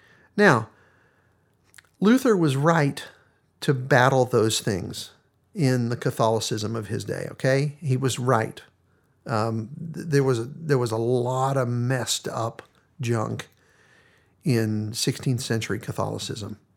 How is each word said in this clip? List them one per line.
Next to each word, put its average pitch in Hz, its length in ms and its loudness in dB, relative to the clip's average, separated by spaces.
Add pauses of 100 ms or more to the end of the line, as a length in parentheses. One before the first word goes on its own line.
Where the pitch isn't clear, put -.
(360)
now, 143 320 6 (1300)
Luther 226 360 4
was 151 200 2
right 147 480 2 (560)
to - 120 0
battle 131 520 4
those 113 340 2
things - 520 -6 (440)
in 127 340 0
the 120 80 -4
Catholicism 113 800 -2
of 107 100 -8
his 107 180 -6
day, - 280 -6
okay? 139 480 0
He 131 160 0
was 127 240 -2
right. 120 420 0 (640)
Um, 113 440 -2 (220)
th-, - 140 -10
there 143 180 2
was 127 160 2
a, 117 40 -4
there 147 340 -2
was 120 140 0
a 110 40 -2
lot 127 600 0
of 127 120 0
messed 120 600 -2
up 117 340 -6 (380)
junk 113 480 -4 (960)
in 110 500 0
sixteenth - 460 -2
century 110 400 -4
Catholicism. 104 800 -8 (180)